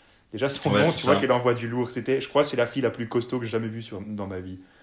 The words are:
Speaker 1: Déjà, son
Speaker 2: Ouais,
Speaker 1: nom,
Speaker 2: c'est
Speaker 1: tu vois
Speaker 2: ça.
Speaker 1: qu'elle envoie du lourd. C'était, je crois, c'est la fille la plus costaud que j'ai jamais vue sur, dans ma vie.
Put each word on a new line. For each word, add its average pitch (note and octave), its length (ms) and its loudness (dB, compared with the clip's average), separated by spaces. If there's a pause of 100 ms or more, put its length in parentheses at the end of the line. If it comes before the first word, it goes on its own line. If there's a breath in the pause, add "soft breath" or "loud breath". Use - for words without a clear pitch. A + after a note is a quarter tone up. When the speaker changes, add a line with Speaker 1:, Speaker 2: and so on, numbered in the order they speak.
(340 soft breath)
Speaker 1:
Déjà, B2 160 0
son C#3 240 2
Speaker 2:
Ouais, G#2 100 6
Speaker 1:
nom, E3 80 6
Speaker 2:
c'est - 80 -4
Speaker 1:
tu - 60 -6
vois A#2+ 100 6
Speaker 2:
ça. G2+ 60 2
Speaker 1:
qu'elle B2+ 100 2
envoie A#2+ 220 4
du A2+ 160 -4
lourd. A#2+ 200 -2
C'était, C3 300 -2
je - 80 -6
crois, D3 160 4
c'est - 140 0
la A#2+ 100 2
fille C3+ 140 -4
la A#2+ 80 2
plus A#2 180 -6
costaud A#2+ 320 -2
que A#2 60 -4
j'ai A2 60 -6
jamais A2+ 180 -2
vue A2+ 120 -8
sur, G#2 200 -12
dans G2+ 260 -8
ma F#2+ 120 -8
vie. F#2 200 -12 (220 loud breath)